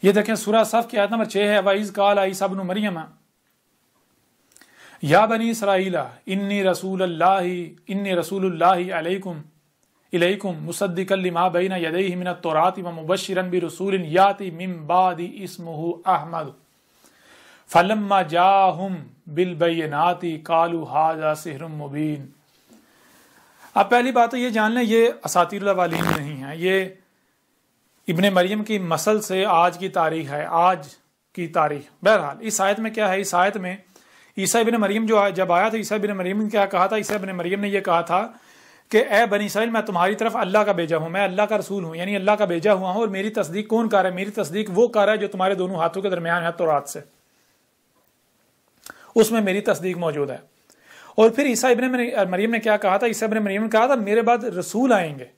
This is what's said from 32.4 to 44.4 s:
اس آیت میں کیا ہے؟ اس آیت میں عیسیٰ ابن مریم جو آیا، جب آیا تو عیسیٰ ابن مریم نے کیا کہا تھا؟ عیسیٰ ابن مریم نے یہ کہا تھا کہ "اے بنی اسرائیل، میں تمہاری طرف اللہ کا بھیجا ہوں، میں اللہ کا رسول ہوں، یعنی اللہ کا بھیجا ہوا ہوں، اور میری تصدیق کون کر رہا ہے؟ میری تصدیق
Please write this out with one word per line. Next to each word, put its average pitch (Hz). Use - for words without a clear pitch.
اس 220
آیت 202
میں 220
کیا 214
ہے؟ 190
اس 196
آیت 196
میں 185
عیسیٰ 196
ابن 233
مریم 214
جو 220
آیا، 202
جب 180
آیا 190
تو 220
عیسیٰ 214
ابن 208
مریم 196
نے 214
کیا 208
کہا 190
تھا؟ 214
عیسیٰ 208
ابن 190
مریم 185
نے 202
یہ 196
کہا 180
تھا 185
کہ 226
"اے 226
بنی 208
اسرائیل، 220
میں 226
تمہاری 196
طرف 220
اللہ 208
کا 208
بھیجا 165
ہوں، 160
میں 190
اللہ 190
کا 214
رسول 196
ہوں، 160
یعنی 190
اللہ 190
کا 214
بھیجا 175
ہوا 185
ہوں، 196
اور 226
میری 196
تصدیق 208
کون 226
کر 196
رہا 180
ہے؟ 180
میری 196
تصدیق 196